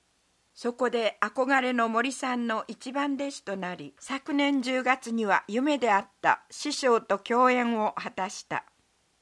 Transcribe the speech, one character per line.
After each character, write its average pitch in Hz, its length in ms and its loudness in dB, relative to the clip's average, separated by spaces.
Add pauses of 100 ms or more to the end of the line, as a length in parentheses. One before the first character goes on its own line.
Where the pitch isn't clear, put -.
(540)
そ 240 200 -6
こ 240 160 -2
で 226 320 -2
憧 269 400 2
れ 254 100 0
の 233 160 0
森 233 240 0
さ 254 240 -4
ん 240 120 -4
の 220 200 -4
一 - 240 -12
番 285 220 -2
弟 277 180 -4
子 - 140 -16
と 196 100 -6
な 180 200 -6
り、 143 220 -14
昨 269 360 -8
年 285 280 4
十 254 220 0
月 254 300 0
に 226 120 0
は 185 220 2
夢 262 300 0
で 233 120 2
あ 196 100 6
っ - 80 -4 (140)
た 156 200 2 (100)
師 - 220 -6
匠 240 260 2
と 202 200 -2
共 247 300 4
演 233 300 0
を 214 140 0
果 - 180 -10
た 190 180 -4
し - 160 -14
た。 - 200 -8 (560)